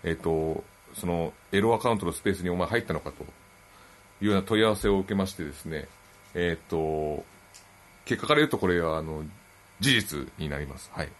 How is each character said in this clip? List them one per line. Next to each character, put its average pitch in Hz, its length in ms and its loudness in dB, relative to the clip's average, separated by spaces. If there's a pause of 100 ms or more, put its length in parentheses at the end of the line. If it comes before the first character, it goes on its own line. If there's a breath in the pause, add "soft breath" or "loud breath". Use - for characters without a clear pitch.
え 85 100 0
ー - 20 0
と、 80 480 -2 (300)
そ - 140 -10
の、 85 260 -2 (180)
エ 98 100 4
ロ 113 120 4
ア 110 60 2
カ 123 120 2
ウ 110 40 2
ン 98 40 -4
ト 95 60 -6
の 85 60 0
ス - 100 -10
ペ 104 100 0
ー 92 40 0
ス - 60 -12
に 90 80 -2
お 87 60 0
前 87 120 0
入 117 140 0
っ - 20 -10
た 82 100 -4
の 78 60 -2
か - 120 -10
と - 120 -14
い - 20 -12 (960 loud breath)
う - 40 0
よ 104 60 6
う - 20 6
な 95 60 4
問 107 180 2
い 110 60 8
合 110 40 6
わ 107 60 2
せ 104 140 0
を 98 100 4
受 92 100 -4
け 101 60 -2
ま 95 100 2
し 95 80 -8
て 82 100 -8
で 73 80 -8
す - 140 -16
ね、 76 220 -8 (460)
え 87 240 0 (100)
ー - 20 -20
と、 78 540 -2 (840)
結 - 160 -2
果 - 60 -8
か 151 60 4
ら 147 60 6
言 151 80 6
う - 20 -2
と 117 80 0
こ 95 100 2
れ 87 120 4
は、 80 180 0
あ 78 40 -2
の、 78 220 -6 (560)
事 127 140 4
実 76 340 0 (100)
に 78 120 -4
な 71 100 -4
り 73 60 -6
ま 69 120 -12
す。 - 160 -16
は 82 100 -6
い。 73 60 -8 (100)